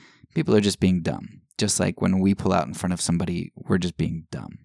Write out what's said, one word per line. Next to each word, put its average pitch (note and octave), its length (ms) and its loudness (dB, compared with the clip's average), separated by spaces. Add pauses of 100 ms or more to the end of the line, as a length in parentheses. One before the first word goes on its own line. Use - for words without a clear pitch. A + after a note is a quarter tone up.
(340)
people D3+ 200 2
are G#2 60 6
just G2+ 200 2
being F#2 220 4
dumb. - 400 -8 (160)
Just G#2 200 0
like F#2+ 220 -2
when F#2+ 200 2
we G2 140 4
pull F#2+ 180 0
out F#2 140 2
in - 80 -10
front F2+ 180 -4
of F2 80 -4
somebody, - 540 -2
we're - 240 0
just F2+ 180 -2
being D#2+ 340 -4
dumb. - 340 -12